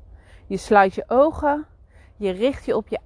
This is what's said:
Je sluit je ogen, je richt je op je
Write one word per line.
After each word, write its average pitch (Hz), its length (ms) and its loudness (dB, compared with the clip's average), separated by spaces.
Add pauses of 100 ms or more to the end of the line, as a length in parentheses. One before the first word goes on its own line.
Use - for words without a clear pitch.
(460)
Je 196 100 -6
sluit 196 380 4
je - 120 -10
ogen, 294 600 0 (500)
je 202 140 -4
richt 226 340 -4
je 240 120 -2
op 220 120 -6
je - 180 -8